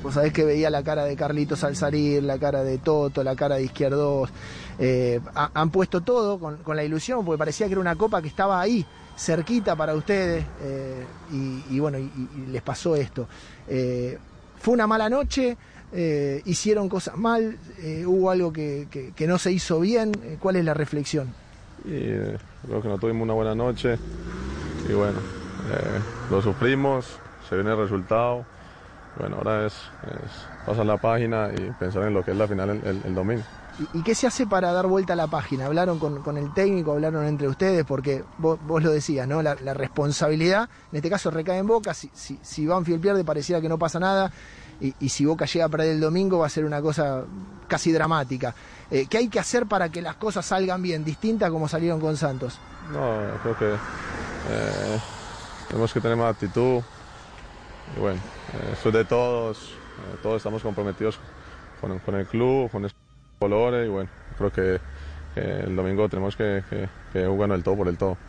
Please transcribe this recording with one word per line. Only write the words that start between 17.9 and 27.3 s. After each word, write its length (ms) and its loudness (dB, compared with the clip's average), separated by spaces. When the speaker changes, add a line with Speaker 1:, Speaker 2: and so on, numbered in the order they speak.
Speaker 1:
hubo 240 6
algo 240 2
que, 380 -4
que, 220 -10
que 120 -2
no 140 4
se 120 2
hizo 280 2
bien, 320 4
eh, 160 -10
¿cuál 180 2
es 60 4
la 120 2
reflexión? 580 -2
Speaker 2:
Y, 80 -8
eh, 440 -2
creo 160 -2
que 40 -2
no 120 -2
tuvimos 240 0
una 100 0
buena 220 2
noche, 420 0
y 60 0
bueno, 240 2
eh, 280 -2
lo 100 4
sufrimos, 680 2